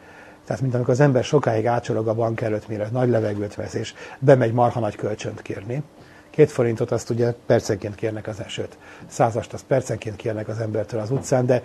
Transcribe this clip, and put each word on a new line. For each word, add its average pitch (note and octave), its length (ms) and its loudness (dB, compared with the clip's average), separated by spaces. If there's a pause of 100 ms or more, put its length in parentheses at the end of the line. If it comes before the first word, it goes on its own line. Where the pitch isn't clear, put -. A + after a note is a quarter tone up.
(440)
Tehát, - 180 -4
mint B2+ 120 -2
amikor B2 180 2
az B2 80 4
ember C3 240 6
sokáig A#2 420 2
ácsorog A2+ 420 0
a A2 60 2
bank A2+ 260 -2
előtt, G#2+ 280 -4
mire G#2+ 240 -4
nagy B2+ 160 2
levegőt G#2 460 0
vesz, G2+ 200 -8
és A2+ 200 -6 (240)
bemegy B2+ 340 6
marha A#2+ 280 2
nagy G#2 160 -2
kölcsönt G#2+ 460 -6
kérni. A#2 400 -8 (480)
Két D3 200 6
forintot A#2 400 0
azt A#2 200 -2
ugye A#2+ 240 2 (120)
percenként G#2+ 480 0
kérnek G#2+ 320 -6
az G#2+ 140 -10
esőt. - 380 -10 (280)
Százast A2+ 460 0
azt G#2+ 120 -12
percenként A2+ 520 -2
kérnek G#2+ 320 -6
az A2 100 -6
embertől A2 420 -4
az G#2+ 100 -4
utcán, C3 360 0
de B2 180 4